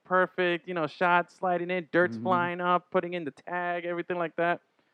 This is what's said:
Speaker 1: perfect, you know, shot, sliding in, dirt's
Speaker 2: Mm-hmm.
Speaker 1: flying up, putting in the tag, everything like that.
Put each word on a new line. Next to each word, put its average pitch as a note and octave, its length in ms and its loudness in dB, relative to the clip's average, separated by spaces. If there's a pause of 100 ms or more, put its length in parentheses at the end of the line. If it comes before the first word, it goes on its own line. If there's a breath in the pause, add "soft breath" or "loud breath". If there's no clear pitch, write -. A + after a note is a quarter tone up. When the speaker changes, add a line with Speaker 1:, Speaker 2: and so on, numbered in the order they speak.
Speaker 1:
perfect, F3+ 640 0
you F3+ 60 -8
know, E3 120 -2
shot, F3 460 2
sliding F3 400 -2
in, F3+ 220 -4
dirt's E3+ 240 4
Speaker 2:
Mm-hmm. A2+ 80 -8
Speaker 1:
flying F3 360 0
up, F3+ 300 0
putting F3 220 0
in F3 100 -4
the C#3 80 -6
tag, F3 540 -6
everything F3 320 -4
like E3+ 180 -4
that. E3+ 240 0 (340)